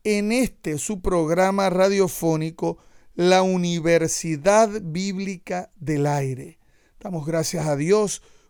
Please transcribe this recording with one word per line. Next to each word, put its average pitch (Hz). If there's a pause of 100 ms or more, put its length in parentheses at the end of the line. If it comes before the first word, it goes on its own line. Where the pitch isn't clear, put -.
en 208
este 185
su 196
programa 185
radiofónico, 170 (360)
La 185
Universidad 170 (120)
Bíblica 185
del 143
Aire. 143 (420)
Damos 170
gracias 160
a 147
Dios 190 (280)